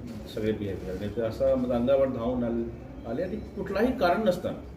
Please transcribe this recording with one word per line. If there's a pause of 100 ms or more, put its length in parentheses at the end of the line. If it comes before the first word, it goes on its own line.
(360)
सगळे
बिहेवियर.
आणि
ते
असं
माझ्या
अंगावर
धावून
आले, (460)
आले
आणि
कुठलाही
कारण
नसताना. (180)